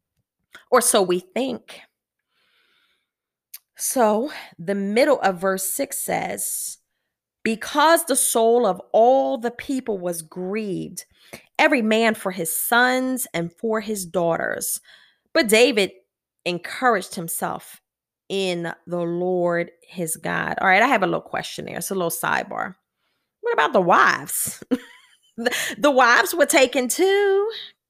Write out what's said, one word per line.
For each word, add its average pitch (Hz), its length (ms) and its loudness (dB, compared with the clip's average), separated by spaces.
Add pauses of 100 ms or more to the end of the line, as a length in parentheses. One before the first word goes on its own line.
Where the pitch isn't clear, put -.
(720)
or 247 80 6
so 220 220 4
we 180 180 0
think. - 640 -8 (1900)
So 226 560 0 (260)
the 180 160 -4
middle 208 460 2
of 180 200 0
verse 190 240 -2
six - 340 -6
says, 170 800 -6 (640)
"Because 294 600 2
the 269 120 -2
soul 233 500 2
of 185 140 0 (120)
all 269 460 4
the 233 120 -4
people 254 480 -6
was 175 240 -6
grieved, 180 840 -8 (520)
every 294 240 4
man 220 320 2
for 208 160 -6
his 180 240 -6
sons 254 800 0
and 170 180 -4
for 220 280 -4
his 202 260 -6
daughters." 165 760 -2 (520)
But 311 160 2
David 214 420 4 (540)
encouraged 185 720 -2
himself - 640 -8 (480)
in 180 440 -4 (140)
the 175 140 -4
Lord 175 720 -2 (100)
his 170 340 -8
God. - 440 -4
All 196 80 2
right, 190 140 6
I 240 40 4
have 233 160 2
a 185 40 2
little 165 140 -2
question - 440 -10
there. - 140 -10
It's 175 120 -8
a 196 40 -4
little 175 160 -2
sidebar. - 640 -4 (640)
What 466 140 -2
about 311 180 0
the 226 80 4
wives? - 920 0
<laughs> 247 60 0 (600)
The, 240 400 -4
the 277 120 4
wives 254 440 4
were 330 100 2
taken 262 440 2
too. 392 640 2 (400)